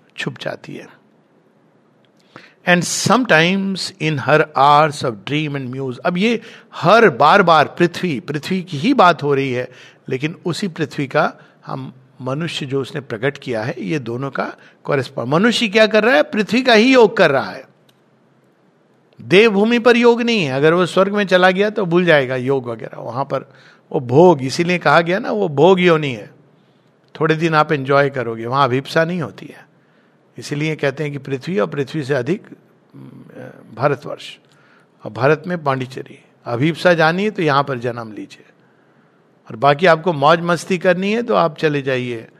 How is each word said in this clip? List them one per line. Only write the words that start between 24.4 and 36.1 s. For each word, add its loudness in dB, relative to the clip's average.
इसीलिए -2
कहा 2
गया -2
ना, -6
वो -2
भोग 4
योनि 2
है, -12
थोड़े 2
दिन 0
आप 2
enjoy 2
करोगे, -8
वहां 0
अभिप्सा 0
नहीं -6
होती -12
है। -20
इसीलिए -6
कहते -4
हैं -6
कि -10
पृथ्वी -6
और 0
पृथ्वी -6
से -4
अधिक, -2
अम, -20
भारतवर्ष, -6
और -12
भारत 0
में -8
पांडिचेरी। -8